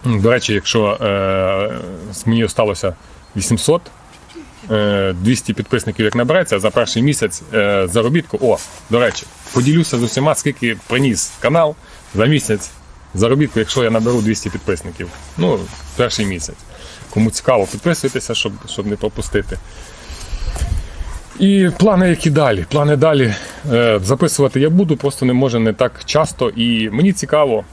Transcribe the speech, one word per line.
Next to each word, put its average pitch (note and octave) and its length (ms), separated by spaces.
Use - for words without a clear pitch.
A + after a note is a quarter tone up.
До A2 260
речі, A#2+ 220
якщо, G#2 480
е, G2 720
с-, G2 160
мені A#2 180
осталося G2+ 500
вісімсот, A#2+ 460
е, G2+ 500
двісті A2 320
підписників A2 520
як G#2+ 100
набереться B2 440
за G2+ 120
перший A#2 320
місяць, C3 400
е, G2+ 360
заробітку. A#2 520
О, A2+ 160
до A#2 100
речі, A#2 260
поділюся D3 460
з A#2 40
усіма, C3 320
скільки A#2+ 420
приніс B2+ 520
канал D#3 340
за G#2 120
місяць B2 440
заробітку, A#2 440
якщо A#2 260
я A2 60
наберу A2+ 300
двісті G#2+ 300
підписників. F2+ 580
Ну, D#3+ 200
перший A2+ 300
місяць. F#2 300
Кому A2 200
цікаво, G#2+ 420
підписуйтеся, C3 640
щоб, G#2+ 180
щоб G2+ 180
не G#2 100
пропустити. - 600
І F#3+ 300
плани F#3 320
які D#3+ 200
далі? B2 380
Плани D3 280
далі, C3 380
е, A#2 320
записувати C3+ 560
я D3+ 100
буду, E3 260
просто C3+ 300
не, B2 60
може, B2 260
не A2+ 140
так B2 200
часто. D3 440
І A2+ 420
мені D#3+ 220
цікаво C#3 600